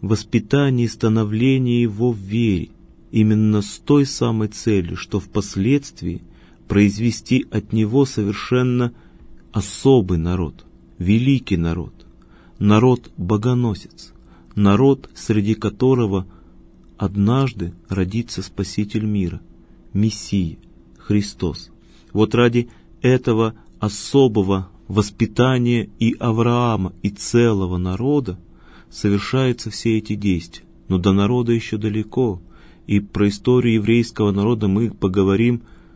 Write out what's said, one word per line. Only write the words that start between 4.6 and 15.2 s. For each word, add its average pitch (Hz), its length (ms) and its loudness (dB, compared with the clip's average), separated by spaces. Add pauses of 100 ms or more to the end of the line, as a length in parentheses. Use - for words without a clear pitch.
что - 240 -6
впоследствии 98 1000 -4 (460)
произвести 104 800 2
от - 220 -6
него 113 320 2
совершенно 123 880 -2 (600)
особый 101 680 2
народ, 85 460 -4 (340)
великий 113 580 2
народ, 82 380 -4 (640)
народ-богоносец, 110 1500 0 (440)
народ, 107 580 4
среди 107 400 0